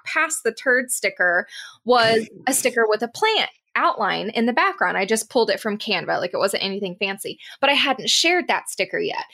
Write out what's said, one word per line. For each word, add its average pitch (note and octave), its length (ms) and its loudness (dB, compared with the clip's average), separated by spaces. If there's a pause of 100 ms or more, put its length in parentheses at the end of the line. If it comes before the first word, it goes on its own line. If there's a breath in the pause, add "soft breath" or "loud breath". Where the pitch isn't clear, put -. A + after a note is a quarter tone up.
past D#4+ 400 -2
the A3 80 0
turd B3+ 380 0
sticker F#3 560 0 (380 loud breath)
was A3+ 440 4 (180)
a C4 60 2
sticker B3+ 360 2
with G#3+ 140 2
a A#3 60 -4
plant A4 420 0 (260)
outline G3+ 540 0
in A3+ 160 0
the A#3+ 60 2
background. D4 460 0
I F#3+ 80 0
just A3 240 -2
pulled A3+ 200 2
it - 100 0
from G#3 180 -4
Canva. E3 420 -2
Like, F3 140 -4
it C#3+ 40 -2
wasn't - 260 0
anything G3 320 -4
fancy, G3 420 -6 (220 loud breath)
but C4+ 100 4
I C#4+ 40 2
hadn't B3+ 360 0
shared F4 380 2
that C#4 200 -2
sticker F#3 300 -4
yet. - 360 -4